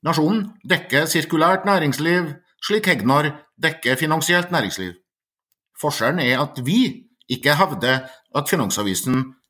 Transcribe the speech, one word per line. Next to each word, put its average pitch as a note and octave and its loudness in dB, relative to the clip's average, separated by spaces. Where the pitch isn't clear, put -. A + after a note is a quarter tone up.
Nasjonen E3 0
dekker D3+ 2
sirkulært E3 2
næringsliv, E3 0
slik G#3 -2
Hegnar D3 0
dekker C3 -2
finansielt E3 0
næringsliv. F#2+ -4
Forskjellen D3 -2
er B2+ 0
at D3 -6
vi G3+ 0
ikke C#3 0
hevder C3 0
at D3 -2
Finansavisen B2+ -2